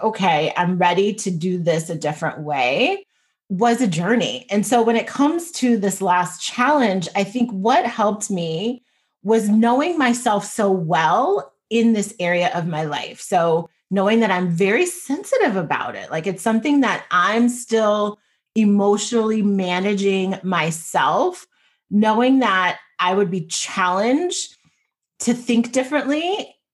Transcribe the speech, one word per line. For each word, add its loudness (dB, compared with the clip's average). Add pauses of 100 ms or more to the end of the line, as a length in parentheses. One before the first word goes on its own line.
"Okay, 0
I'm 0
ready 2
to -6
do -4
this -2
a -6
different -6
way," -2 (460)
was 2
a 4
journey. -2
And 0
so 2
when 2
it -2
comes -2
to 2
this -2
last 0
challenge, 0
I 0
think -2
what 2
helped -2
me -4 (400)
was 2
knowing 2
myself 0
so 0
well 0 (160)
in 4
this -2
area 0
of -4
my -4
life. -8
So 0 (220)
knowing 2
that 2
I'm 0
very 2
sensitive -2
about -4
it, -14
like, -6
it's -6
something 2
that 0
I'm 2
still 0 (360)
emotionally 2
managing 0
myself, -2 (440)
knowing 4
that 2 (200)
I 0
would 0
be -4
challenged -2 (640)
to 0
think 0
differently -2 (180)